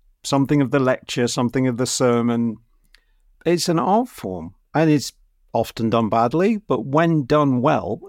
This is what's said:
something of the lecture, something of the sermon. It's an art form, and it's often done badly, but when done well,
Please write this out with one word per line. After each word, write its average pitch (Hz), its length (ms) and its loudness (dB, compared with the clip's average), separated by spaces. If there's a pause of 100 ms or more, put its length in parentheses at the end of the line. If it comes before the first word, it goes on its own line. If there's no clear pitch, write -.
(240)
something 139 360 0
of 127 120 0
the 143 80 2
lecture, 127 480 -2
something 131 400 0
of 120 80 -2
the 123 100 -2
sermon. 120 680 0 (920)
It's 170 220 0
an 165 100 2
art 214 300 0
form, 90 460 -10 (200)
and 156 160 4
it's 147 220 0 (400)
often 113 360 -2
done 113 200 2
badly, 151 480 0
but - 280 -4
when 156 420 0
done 143 340 2
well, 117 480 -2